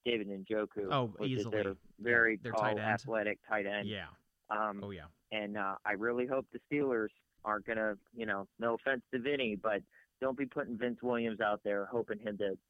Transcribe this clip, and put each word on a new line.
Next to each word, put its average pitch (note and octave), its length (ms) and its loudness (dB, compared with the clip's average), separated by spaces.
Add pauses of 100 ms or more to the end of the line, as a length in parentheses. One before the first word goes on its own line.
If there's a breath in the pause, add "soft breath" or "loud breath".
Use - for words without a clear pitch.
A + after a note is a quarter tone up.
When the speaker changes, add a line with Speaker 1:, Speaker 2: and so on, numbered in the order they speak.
Speaker 1:
David A2 220 0
Njoku, G2+ 600 -2
Speaker 2:
Oh, B2+ 280 2
Speaker 1:
which G#2+ 120 0
is B2 100 2
Speaker 2:
easily. G#2+ 220 0
Speaker 1:
their G2 120 0 (260)
very A2+ 340 6
Speaker 2:
Yeah, G2+ 80 -2
their A#2 100 -4
Speaker 1:
tall, A2 100 2
Speaker 2:
tight G#2+ 100 4
end. G#2+ 80 0
Speaker 1:
athletic G#2+ 640 0
tight G#2+ 200 0
end. G2+ 200 -2
Speaker 2:
Yeah. G2 200 -6 (440)
Speaker 1:
Um, G#2+ 320 0
Speaker 2:
Oh, G2+ 100 -6
yeah. E2 120 -10 (260)
Speaker 1:
and, G#2 280 -2
uh, G2 160 -2 (100)
I G#2 80 0
really A#2+ 340 2
hope C3+ 280 0
the B2 60 -12 (120)
Steelers C3 360 2 (360)
aren't G#2 220 0
gonna, A2 300 0 (200)
you A#2 80 -4
know, G2 240 -2 (100)
no A#2 160 2
offense B2+ 280 0 (100)
to C3 80 0
Vinny, B2+ 360 0
but G#2 260 0 (400 soft breath)
don't C3 160 0
be C#3 80 0
putting B2 320 -4
Vince A#2+ 240 -2
Williams A#2 400 0
out G#2 220 2
there G2+ 200 2
hoping A2 340 -2
him G#2+ 200 -4
to G2 180 0 (140)